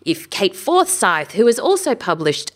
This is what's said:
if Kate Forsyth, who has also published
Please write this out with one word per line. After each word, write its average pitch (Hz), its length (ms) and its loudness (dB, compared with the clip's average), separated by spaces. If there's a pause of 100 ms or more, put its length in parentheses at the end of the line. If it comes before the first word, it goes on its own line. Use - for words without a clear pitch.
if 160 240 -6
Kate 196 260 -2
Forsyth, 196 760 0
who 208 120 2
has 233 140 4
also 370 360 0
published 160 600 -2